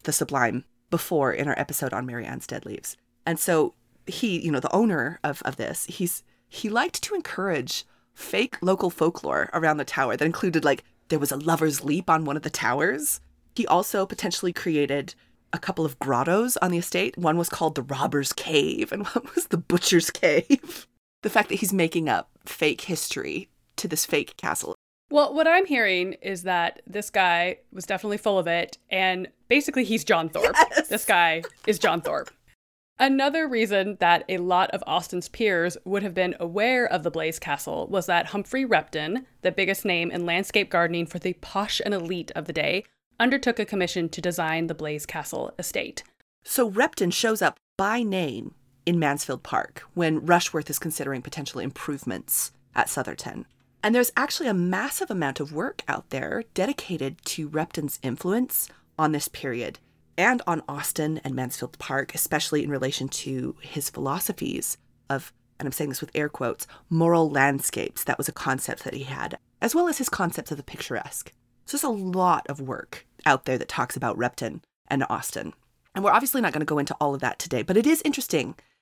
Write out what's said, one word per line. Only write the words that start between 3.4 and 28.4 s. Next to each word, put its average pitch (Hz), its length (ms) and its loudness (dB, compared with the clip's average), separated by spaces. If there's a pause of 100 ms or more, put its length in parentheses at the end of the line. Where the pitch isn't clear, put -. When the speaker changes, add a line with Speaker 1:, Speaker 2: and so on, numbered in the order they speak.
Speaker 1:
he, 190 340 -2
you 160 100 0
know, 143 80 2
the 139 160 0
owner 170 480 2
of, 147 200 -4
of - 140 -4
this, - 280 -6
he's, - 380 -4 (260)
he - 220 -8
liked 247 320 -2
to - 120 -4
encourage 185 720 -4 (300)
fake - 480 -2
local 185 260 2
folklore 156 640 0
around 156 240 2
the 143 80 -2
tower 127 320 0
that 147 80 2
included, 165 400 2
like, 139 180 4 (260)
there 160 100 2
was 139 120 0
a 135 60 -4
lover's 156 480 2
leap 156 240 0
on 160 160 4
one 143 140 -2
of - 40 -6
the 143 80 -6
towers. 156 720 0 (340)
He 240 120 0
also - 400 4
potentially - 480 -4
created 147 600 0 (380)
a 170 60 -2
couple 165 260 -2
of 139 140 -4
grottos 151 580 2
on 185 140 2
the 170 80 2
estate. 180 400 -2
One 170 180 4
was 170 140 2
called 160 240 0
the 139 80 -2
Robber's 139 500 0
Cave - 600 0
and 202 140 -4
<laughs> - 20 -8
one - 260 -4
was - 140 -2
the - 100 2
Butcher's 175 520 4
Cave. - 760 2 (360)
The 214 60 -2
fact 208 220 2
that 196 60 0
he's 190 180 -2
making 165 340 2
up 104 220 0 (160)
fake - 340 0
history - 680 -6 (260)
to - 100 -4
this 160 200 -2
fake - 320 -2
castle. - 360 -4 (360)
Speaker 2:
Well, 294 240 4
what 311 120 4
I'm 359 200 6
hearing 190 560 2
is 185 220 -6
that 175 420 0
this 202 240 -8
guy 175 480 4 (120)
was 185 140 -12
definitely 202 320 -2
full 208 220 2
of 175 80 2